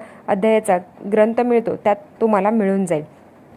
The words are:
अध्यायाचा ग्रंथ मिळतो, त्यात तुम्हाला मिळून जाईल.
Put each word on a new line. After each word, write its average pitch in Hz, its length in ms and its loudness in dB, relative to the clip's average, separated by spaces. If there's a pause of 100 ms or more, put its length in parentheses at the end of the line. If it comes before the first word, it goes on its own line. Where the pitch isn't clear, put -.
(280)
अध्यायाचा 214 500 2 (340)
ग्रंथ 220 280 2
मिळतो, 233 360 0
त्यात 208 200 0 (240)
तुम्हाला 214 300 2
मिळून 196 360 0
जाईल. 156 180 -2 (520)